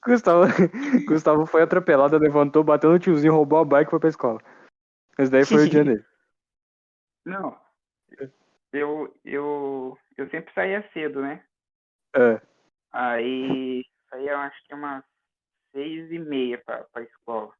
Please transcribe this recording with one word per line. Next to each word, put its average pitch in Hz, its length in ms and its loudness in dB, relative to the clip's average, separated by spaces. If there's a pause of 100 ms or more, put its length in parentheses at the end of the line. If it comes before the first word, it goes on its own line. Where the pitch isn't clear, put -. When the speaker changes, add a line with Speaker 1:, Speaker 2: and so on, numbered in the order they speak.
Speaker 1:
Gustavo, 196 400 4
<laughs> 247 600 0
Gustavo 156 380 2
foi 160 160 2
atropelado, 160 560 2
levantou, 147 460 2
bateu 151 280 4
no 175 80 4
tiozinho, 156 340 2
roubou 156 260 2
a 165 60 2
bike 143 220 2
e - 40 -8
foi 160 80 -2
pra 160 100 2
escola. 120 300 -6 (760)
Esse 131 140 0
daí 131 140 4
foi 151 200 4
o - 40 0
dia 151 120 4
Speaker 2:
<laughs> 143 40 2
Speaker 1:
dele. 117 180 -2 (1200)
Speaker 3:
Não. 180 320 -10 (1160)
Eu, 147 400 -8 (100)
eu, 139 760 -8 (200)
eu 135 120 -10
sempre 160 240 -12
saía 196 400 -6
cedo, 147 280 -8
né? 139 220 -10 (720)
Speaker 1:
É. 120 260 4 (500)
Speaker 3:
Aí 127 920 -6 (240)
saía, 139 300 -8
acho 143 260 -12
que - 80 -20
umas 143 300 -12 (680)
seis 160 400 -12
e 170 60 -10
meia 135 480 -6
pra, 120 200 -12
pra 117 180 -16
escola. 110 560 -12